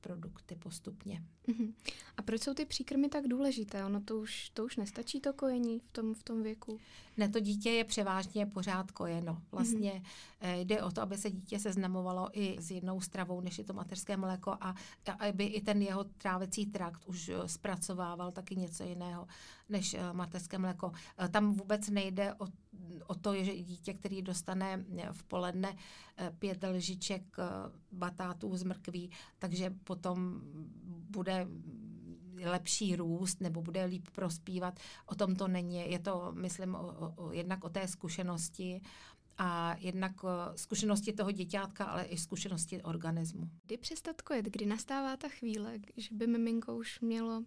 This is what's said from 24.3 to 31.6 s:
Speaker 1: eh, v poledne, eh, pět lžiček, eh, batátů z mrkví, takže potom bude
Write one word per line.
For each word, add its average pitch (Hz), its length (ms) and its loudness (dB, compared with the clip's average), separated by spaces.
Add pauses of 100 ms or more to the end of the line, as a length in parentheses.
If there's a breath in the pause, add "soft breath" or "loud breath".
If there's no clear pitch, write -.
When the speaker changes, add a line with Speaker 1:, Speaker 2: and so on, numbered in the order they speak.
Speaker 1:
eh, 175 140 -2
v - 120 -8
poledne, 185 520 0 (420 loud breath)
eh, 180 220 -2
pět 190 240 0
lžiček, 185 600 0 (160)
eh, 180 40 0 (480)
batátů 180 640 -2
z 180 60 -2
mrkví, 180 480 -4 (280 loud breath)
takže 185 300 0 (140)
potom 180 580 0 (680)
bude 185 380 2 (1000)